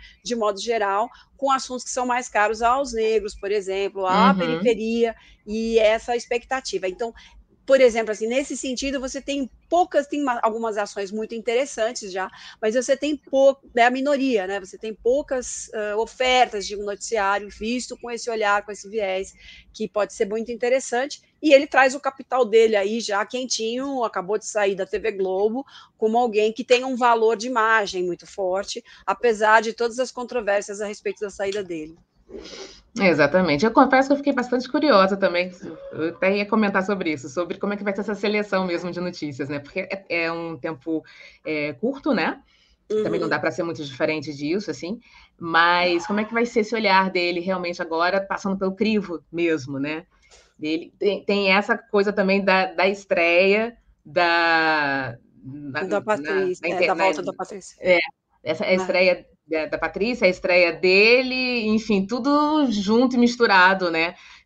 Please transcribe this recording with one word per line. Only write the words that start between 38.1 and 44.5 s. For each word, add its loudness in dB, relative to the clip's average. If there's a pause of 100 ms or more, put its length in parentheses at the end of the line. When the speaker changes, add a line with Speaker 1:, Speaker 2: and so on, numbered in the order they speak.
Speaker 2:
seleção -2
mesmo -4
de -8
notícias, -6
né? -6
Porque -10
é, -8
é -4
um -8
tempo, -6 (400)
é, -4
curto, -2
né? -2 (480)
Também -2
não -2
Speaker 1:
Uhum. -2
Speaker 2:
dá 0
pra -2
ser -4
muito -6
diferente -4
disso, -4